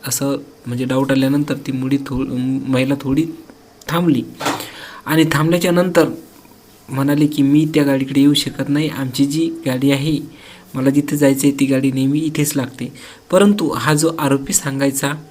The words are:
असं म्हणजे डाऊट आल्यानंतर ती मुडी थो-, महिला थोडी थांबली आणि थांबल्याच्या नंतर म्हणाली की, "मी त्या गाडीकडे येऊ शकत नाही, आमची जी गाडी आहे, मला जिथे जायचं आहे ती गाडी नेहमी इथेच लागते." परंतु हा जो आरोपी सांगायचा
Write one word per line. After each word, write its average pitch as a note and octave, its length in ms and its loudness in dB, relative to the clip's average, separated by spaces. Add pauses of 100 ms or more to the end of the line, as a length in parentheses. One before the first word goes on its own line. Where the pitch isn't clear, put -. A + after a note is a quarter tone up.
असं C#3 300 -2 (300)
म्हणजे B2 180 -4
डाऊट C3+ 280 0
आल्यानंतर C#3 420 2
ती D3 180 -8
मुडी C3+ 240 -2
थो-, C3 400 -4 (320)
महिला C3 320 0
थोडी C#3 240 0 (640)
थांबली E3 340 2 (840)
आणि D#3+ 260 4
थांबल्याच्या E3+ 380 2
नंतर F3 380 4 (800)
म्हणाली C#3+ 380 2
की, D3 160 0
"मी D3+ 320 4
त्या D3+ 100 4
गाडीकडे C3+ 360 0
येऊ C#3+ 140 6
शकत C#3 340 -4
नाही, D3 200 0
आमची C3+ 380 -2
जी D#3+ 240 -2 (160)
गाडी C3 240 0
आहे, C#3 280 0 (560)
मला C3+ 160 2
जिथे D3 260 0
जायचं C#3 300 2
आहे C#3 140 2
ती C#3 40 4
गाडी C3+ 280 0
नेहमी C3+ 260 0
इथेच D3+ 380 -2
लागते." B2 360 -6 (380)
परंतु G3+ 420 4
हा C3 220 0
जो D#3 240 2
आरोपी C#3 340 0
सांगायचा C#3 600 -2 (180)